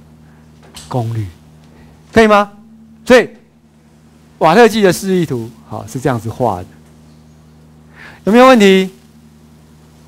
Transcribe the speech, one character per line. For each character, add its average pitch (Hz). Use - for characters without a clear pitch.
功 113
率， 110
可 226
以 220
吗？ 208
所 247
以 160
瓦 160
特 233
计 220
的 190
示 190
意 175
图， 120
好， 110
是 -
这 123
样 123
子 107
画 107
的， 92
有 190
没 233
有 254
问 262
题？ 190